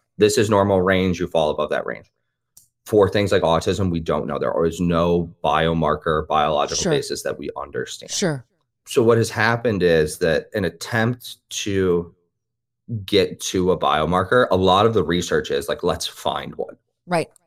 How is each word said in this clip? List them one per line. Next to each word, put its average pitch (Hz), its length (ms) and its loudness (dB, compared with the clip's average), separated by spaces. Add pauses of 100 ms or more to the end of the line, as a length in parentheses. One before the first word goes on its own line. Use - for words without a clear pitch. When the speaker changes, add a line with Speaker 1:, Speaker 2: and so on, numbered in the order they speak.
(180)
Speaker 1:
this 104 200 4
is 107 120 2
normal 98 320 4
range, 92 380 0
you 87 80 -4
fall 78 220 0
above 76 220 -2
that 53 140 -2
range. - 260 -10 (760)
For 101 240 6
things 101 220 0
like 98 100 2
autism, 85 500 0
we 85 80 -2
don't 78 280 -4
know. 71 100 -4
There - 280 0
is 82 140 -2
no 87 540 0 (100)
biomarker, 78 840 0
biological 76 560 0
Speaker 2:
Sure. 180 80 0
Speaker 1:
basis - 320 -4
that - 160 -6
we 73 180 -10
understand. - 540 -10
Speaker 2:
Sure. 151 340 -4 (420)
Speaker 1:
So - 140 0
what 113 160 6
has 110 140 2
happened 117 500 0
is 80 380 2
that 80 340 0
an 101 120 -2
attempt 117 720 -4 (120)
to 90 640 -2 (920)
get 92 340 0
to 90 320 -2
a 82 60 0
biomarker, 85 720 0
a 95 60 2
lot 92 280 4
of 113 80 2
the 98 100 2
research 85 480 -2
is 71 180 -4
like, 82 140 -4
"Let's 82 240 -2
find - 480 -8
one." - 220 -10 (300)
Speaker 2:
Right, 175 220 -2 (180)